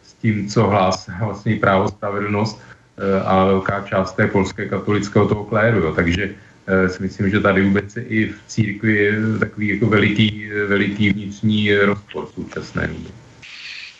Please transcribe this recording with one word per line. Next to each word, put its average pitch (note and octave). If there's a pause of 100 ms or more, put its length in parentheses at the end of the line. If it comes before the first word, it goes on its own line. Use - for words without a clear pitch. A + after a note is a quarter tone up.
s - (100)
tím, G#2
co G#2
hlásá F#2+
vlastně G#2
i -
Právo G2
spravedlnost, G#2
eh, -
a F#2+
velká G2
část F#2+
té G#2+
polské F#2+
katolického G2+
toho G#2
kléru, A2
jo. D#2+
Takže, F2+ (360)
eh, F#2+
si -
myslím, F#2+
že G#2
tady G2
vůbec G2 (120)
i A2
v -
církvi A2
je G#2 (260)
takový G#2+
jako G2+
veliký, G#2 (200)
veliký G2+
vnitřní G#2
rozpor G2+
v -
současné -
době. G1+ (880)